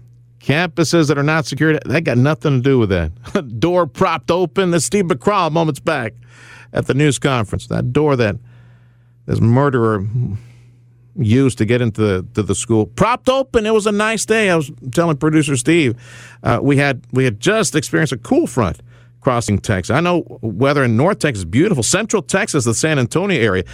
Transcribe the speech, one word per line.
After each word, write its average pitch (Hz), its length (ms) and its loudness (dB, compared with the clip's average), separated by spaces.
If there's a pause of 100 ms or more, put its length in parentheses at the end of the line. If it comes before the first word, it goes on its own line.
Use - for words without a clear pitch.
(400)
campuses 160 680 0
that 143 100 2
are 143 60 0
not 156 240 0
secured, 151 380 0
that 147 160 -2
got 127 180 0
nothing 143 380 2
to 120 40 -2
do 135 160 2
with 110 120 2
that. 85 220 0 (220)
<laughs> 123 260 -4
Door 175 280 2
propped 160 420 -2
open. 180 400 0
That's 170 160 0
Steve 202 200 -2
McCraw 175 460 0
moments 156 280 0
back 131 340 -4 (580)
at - 140 -2
the 123 80 0
news 143 260 2
conference. 120 480 -2
That 120 260 -4
door 147 220 2
that 110 220 0 (880)
this 107 160 -2
murderer 117 640 2 (1120)
used 127 420 2
to 113 80 0
get 120 160 2
into 110 200 -2
the, 95 320 0
to 110 80 -2
the 95 140 -2
school, 107 300 0
propped 240 420 -4
open. 254 380 0
It 220 80 0
was 208 120 2
a 220 60 0
nice 214 340 -2
day. 214 240 2
I 175 60 2
was 151 160 -2 (220)
telling 165 240 0
producer 151 400 0
Steve, 156 420 0 (440)
uh, 117 180 0
we 139 160 2
had, 139 340 0
we 131 140 2
had 104 160 -4
just 214 340 0
experienced 160 380 -2
a 120 40 -6
cool 294 300 0
front 95 320 -2 (400)
crossing 117 400 0
Texas. 95 340 -2
I 139 60 2
know 175 240 0 (180)
weather 127 440 0
in 117 100 2
North 175 240 0
Texas 127 200 -2
is 90 60 -8
beautiful. 131 380 2
Central 202 380 0
Texas, 170 420 -2
the 113 100 0
San 156 240 0
Antonio 160 400 0
area, 98 360 0